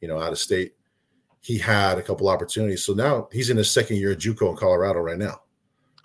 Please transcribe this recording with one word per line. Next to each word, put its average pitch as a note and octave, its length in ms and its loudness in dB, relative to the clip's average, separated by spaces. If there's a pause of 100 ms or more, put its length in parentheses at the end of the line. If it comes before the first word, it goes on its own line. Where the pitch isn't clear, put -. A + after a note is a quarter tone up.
you E2+ 60 -8
know, D#2+ 120 -6
out E2 120 -4
of C#3 80 -4
state, F#2 360 -2 (680)
he A#2 160 -2
had G2 400 2
a F2+ 60 -4
couple G2 260 0
opportunities. F#2+ 560 -2
So G2+ 80 -2
now A#2+ 380 0
he's A#2+ 180 -2
in A#2+ 80 2
his G#2 140 2
second A#2 260 2
year G2 140 0
at F2+ 80 -4
juco G#2+ 320 0
in D#2+ 60 -8
Colorado F#2 420 2
right E2+ 180 -4
now. G2+ 240 -6 (640)